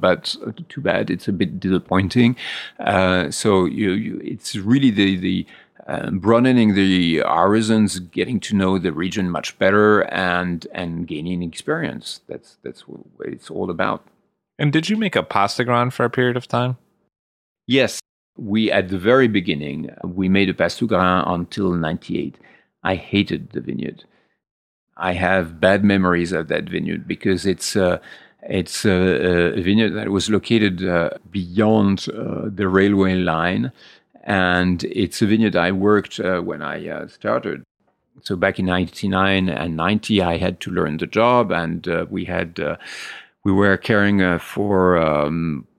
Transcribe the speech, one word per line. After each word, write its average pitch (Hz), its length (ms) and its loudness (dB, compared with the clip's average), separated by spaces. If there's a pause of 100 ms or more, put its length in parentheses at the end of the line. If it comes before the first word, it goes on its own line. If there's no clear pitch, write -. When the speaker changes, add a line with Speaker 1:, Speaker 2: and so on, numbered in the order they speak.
Speaker 1:
but - 280 0 (380)
too 135 80 -10
bad, 98 280 -2
it's 90 180 -4
a 101 140 -2
bit 95 180 -4
disappointing. 95 760 0 (440)
Uh, 92 520 2
so 95 340 2
you, 92 260 -2 (140)
you, - 160 -8 (120)
it's - 220 -12
really 120 360 2
the, 98 200 2 (160)
the, 92 120 0 (480)
uh, - 240 -6
broadening 113 640 4
the 92 420 4 (200)
horizons, 107 600 2
getting 95 400 -4
to - 160 -6
know 95 220 2
the 87 140 -2
region 92 340 -4 (120)
much - 200 -8
better, 104 440 4 (120)
and, 90 580 -2
and 85 360 -8
gaining 87 340 -6
experience. 143 640 -8 (220)
That's, - 340 -18
that's - 240 -14
what - 140 -18 (320)
it's - 160 -18
all 95 220 -6
about. - 340 -2 (540)
Speaker 2:
And 147 120 2
did 160 180 0
you 214 80 0
make 214 180 -2
a 92 80 2
Passe 101 340 0
de 123 80 0
Grande 120 260 2
for - 140 -2
a 117 40 0
period 123 280 0
of 120 100 -8
time? 123 300 -2 (880)
Speaker 1:
Yes. 123 340 2 (380)
We, 110 340 0
at 92 180 2
the 92 100 -4
very 123 280 4
beginning, 80 600 -2 (140)
we 92 260 -2
made 95 200 4
a 87 40 -2
Passe 85 260 -2
de 120 60 0
Grain 92 400 2
until 90 480 -2
ninety-eight. 85 640 -4 (460)
I 92 120 -2
hated 95 460 -2 (120)
the - 80 -6
vineyard. - 420 -10 (920)
I 92 180 -4
have 87 460 0
bad 95 240 4
memories 90 480 4
of 80 180 -4
that 80 160 -2 (100)
vineyard 82 320 -6
because 92 400 -2
it's, - 280 -4
uh, 90 220 2 (460)
it's, - 420 -6
uh, 90 720 2
a 92 40 -2
vineyard 101 340 2
that 104 140 -6
was 98 200 -2
located, 104 460 2 (100)
uh, 87 240 0 (220)
beyond, 101 840 2
uh, - 300 -8 (160)
the 101 80 0
railway 95 480 4
line. 90 560 0 (520)
And 90 600 2
it's - 380 -2
a 113 40 4
vineyard 107 300 4
I 87 160 2
worked, 101 480 0
uh, 92 220 -2
when 80 200 -8
I, 78 260 -10
uh, 76 200 -10
started. 104 560 -6 (580)
So - 140 -6
back 95 240 0
in 92 60 -2
ninety-nine 92 840 0
and 82 260 -4
ninety, 98 460 0
I 85 160 0
had 90 240 -2
to - 100 -10
learn 85 260 -2
the 85 100 -6
job, 117 440 2
and, 85 360 -4
uh, 85 220 -2
we 92 160 -6
had, 87 340 -6
uh, 78 160 -4 (680)
we 101 80 0
were 95 260 4
caring, 101 440 2
uh, 90 160 2
for, 92 600 0
um, 78 680 -2 (120)